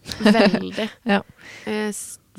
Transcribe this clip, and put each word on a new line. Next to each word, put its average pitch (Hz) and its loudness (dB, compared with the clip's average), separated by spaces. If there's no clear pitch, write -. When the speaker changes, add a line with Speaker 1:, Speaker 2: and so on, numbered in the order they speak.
Speaker 1:
<laughs> - -10
Speaker 2:
Veldig. 208 2
Speaker 1:
Ja. 202 2
Speaker 2:
Jeg 214 -4
er 214 -2
s-, - -12